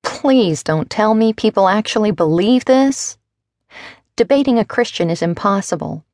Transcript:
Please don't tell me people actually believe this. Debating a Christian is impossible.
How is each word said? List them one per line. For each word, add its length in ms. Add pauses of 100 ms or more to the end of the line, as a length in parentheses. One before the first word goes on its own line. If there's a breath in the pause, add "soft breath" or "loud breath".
Please 600
don't 260
tell 240
me 200
people 340
actually 420
believe 560
this. 540 (960 loud breath)
Debating 420
a 80
Christian 460
is 100
impossible. 840 (100)